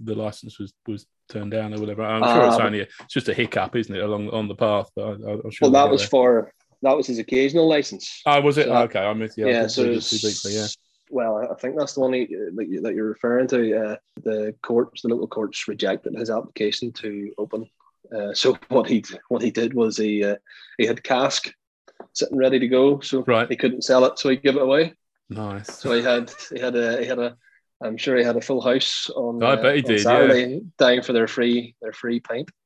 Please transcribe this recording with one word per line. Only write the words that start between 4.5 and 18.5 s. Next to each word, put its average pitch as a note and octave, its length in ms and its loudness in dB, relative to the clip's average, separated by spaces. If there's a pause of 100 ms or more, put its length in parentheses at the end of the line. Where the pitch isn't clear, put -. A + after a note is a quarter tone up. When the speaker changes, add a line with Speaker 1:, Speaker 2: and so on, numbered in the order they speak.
Speaker 1:
path? G#2 420 0
But G2+ 60 -6
I, G#2+ 60 -6
I, G#2 40 -6
I'm G2+ 60 -12 (320)
sure C#3+ 180 2
Speaker 2:
Well, - 20 6
Speaker 1:
they'll - 20 -
Speaker 2:
that C#3 120 8
Speaker 1:
get - 60 4
Speaker 2:
was C#3 100 4
Speaker 1:
there. - 80 -2
Speaker 2:
for, B2 440 4 (280)
that C3+ 160 4
was C3+ 100 -2
his A#2+ 120 -4
occasional C#3 500 2
license. - 560 -2
Speaker 1:
Oh, D3 160 4
was C#3+ 160 4
it? D3 80 4
Speaker 2:
So B2 60 0
that A#2+ 140 4
Speaker 1:
Okay, G#2+ 160 -4
I'm G#2+ 180 -2
with A2 180 -6
you. A2 100 0
I C3 40 4
Speaker 2:
yeah, A#2 100 4
Speaker 1:
didn't A2 120 0
Speaker 2:
so C3 100 0
Speaker 1:
read A#2+ 100 2
it A2 40 0
Speaker 2:
it's G#2 140 -4
Speaker 1:
too G#2+ 180 -2
deeply, G2+ 260 -6
yeah. G#2+ 120 -2 (440)
Speaker 2:
well, A2+ 420 -2
I - 80 -12
think C3+ 160 -6
that's C#3+ 160 -4
the C#3 80 -4
one C3 140 2
he, B2+ 100 0 (300)
that G2+ 160 -6
you, F2+ 100 -4
that G#2 140 -4
you're G#2+ 140 -2
referring B2 400 0
to. A#2 280 0
Uh, G#2+ 200 -4 (260)
the G#2+ 400 -4
courts, - 400 -2
the A#2+ 60 -4
local A#2 200 -2
courts - 400 -8
rejected G#2 460 -4
his A2 160 -6
application A2 640 -4
to G2+ 440 -10
open. A2 320 -8 (460)
Uh, G2+ 200 -6
so B2 280 2